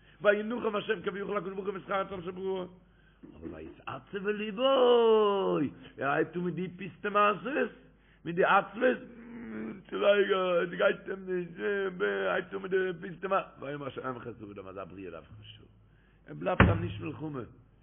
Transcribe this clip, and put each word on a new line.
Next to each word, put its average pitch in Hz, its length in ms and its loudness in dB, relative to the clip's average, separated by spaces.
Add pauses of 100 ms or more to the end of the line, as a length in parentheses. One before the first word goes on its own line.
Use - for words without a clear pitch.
(220)
וינוחם 208 540 0
השם, 196 260 -2
כביכול 196 360 -4
הקדוש 190 160 -6
ברוך 190 140 -6
הוא 202 80 -4
מסחרט 190 360 -4
על 190 100 -8
שברו. 185 440 -6 (680)
אבער 82 180 -12
ויסעצב 127 760 -10
ליבו. 214 360 -2 (1300)
ער 131 100 -2
האט 156 280 0
מיט 175 200 -2
די 180 120 -4 (100)
פיסטע 196 320 -8
מעשיות, 208 600 2 (540)
מיט 170 100 -4
די 180 100 4
עצבות, 202 520 4 (920)
צולייגער, 190 760 4
די 180 120 -6
גייט 202 280 4
דעם 196 200 -8
נישט, 180 340 -4
אה, 202 300 -2
בע, 180 160 -2
האט 190 480 -2
מיט 190 180 -8
די 185 200 2 (100)
פיסטע 190 260 -10
מעשיות. 190 320 0
ויאמר 139 280 -8
השם 117 200 -8
אמחה 123 220 -8 (100)
סעודם, 101 280 -14
אז 95 100 -12
ער 98 80 -10
בריט 90 280 -12
אויף 80 120 -14
דעם - 180 -20
שוב. - 240 -20 (600)
ער 78 60 -16
בלייבט 175 280 2
דאן - 180 8
נישט 175 220 -6
מלחמה. 151 400 -8 (420)